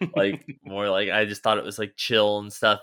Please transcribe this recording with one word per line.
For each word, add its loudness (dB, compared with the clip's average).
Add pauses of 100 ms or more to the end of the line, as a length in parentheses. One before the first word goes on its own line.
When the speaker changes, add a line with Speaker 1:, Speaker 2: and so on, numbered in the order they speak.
(160)
Speaker 1:
Like, 0
Speaker 2:
<laughs> -18
Speaker 1:
more -4
like, 0
I 2
just -8
thought 2
it -6
was, -10
like, -6
chill 4
and -10
stuff, 2